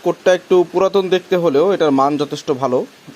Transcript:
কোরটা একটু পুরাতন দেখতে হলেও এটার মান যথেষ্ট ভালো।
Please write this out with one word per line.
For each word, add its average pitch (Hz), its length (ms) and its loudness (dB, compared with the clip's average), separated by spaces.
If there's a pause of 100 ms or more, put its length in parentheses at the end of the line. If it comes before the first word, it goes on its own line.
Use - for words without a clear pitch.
কোরটা 175 300 0
একটু 180 380 2
পুরাতন 190 380 0
দেখতে 180 280 -2
হলেও 170 360 2
এটার 160 180 0
মান 139 260 0
যথেষ্ট 147 340 -6
ভালো। 131 340 -2 (300)